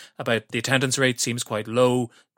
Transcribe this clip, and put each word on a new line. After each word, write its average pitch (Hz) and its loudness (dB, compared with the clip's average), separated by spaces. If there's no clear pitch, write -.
about 120 0
the 117 -2
attendance 131 0
rate 127 0
seems 120 -2
quite 107 -4
low, 123 2